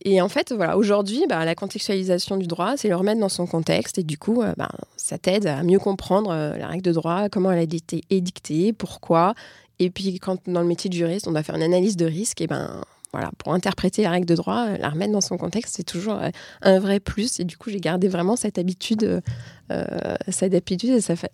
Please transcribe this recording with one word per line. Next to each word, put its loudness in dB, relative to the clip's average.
Et 6
en 2
fait, -2
voilà, 0
aujourd'hui, 2
bah, 0
la 0
contextualisation -2
du -2
droit, -2
c'est -2
le 2
remettre 2
dans 2
son -2
contexte. 0
Et -2
du -4
coup, 0
euh, 0
bah, -4
ça -6
t'aide 2
à 0
mieux 6
comprendre, 0
euh, -2
la -8
règle -6
de 4
droit, 0
comment 2
elle 4
a 4
été -4
édictée, 0
pourquoi. 2
Et 4
puis, -4
quand -2
dans 0
le 2
métier -2
de -2
juriste, -2
on -2
doit 2
faire -6
une 0
analyse 4
de 2
risque, -4
et 0
ben, -6
voilà, -6
pour -4
interpréter 0
la 2
règle 0
de 4
droit, -2
euh, -2
la -2
remettre -2
dans 2
son -2
contexte, -4
c'est -8
toujours, -4
euh, -4
un 8
vrai 2
plus. -4
Et -2
du -6
coup, -14
j'ai -6
gardé 2
vraiment 2
cette -4
habitude, -2
euh, 2
euh, -4
cette 0
habitude 0
et 4
sa 0
fa-, -8